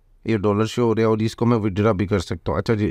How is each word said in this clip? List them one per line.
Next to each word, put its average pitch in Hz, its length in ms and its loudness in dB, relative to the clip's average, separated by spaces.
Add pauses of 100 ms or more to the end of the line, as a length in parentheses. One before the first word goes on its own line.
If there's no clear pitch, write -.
(260)
ये 110 120 0
डॉलर 104 280 2
शो 120 200 -2
हो 113 80 2
रहा 110 120 0
है 110 60 2
और 110 100 0
इसको 113 240 -2
मैं 120 140 4
विड्रॉ 104 340 0
भी 95 140 -2
कर 98 140 0
सकता - 300 -8
हूँ। 76 80 -2
अच्छा 113 160 0
जी, 104 160 0